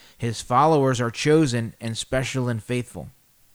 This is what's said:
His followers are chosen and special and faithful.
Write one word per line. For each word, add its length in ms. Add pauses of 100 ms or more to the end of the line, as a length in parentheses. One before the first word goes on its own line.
(180)
His 240
followers 600
are 100
chosen 720
and 160
special 520
and 140
faithful. 480 (440)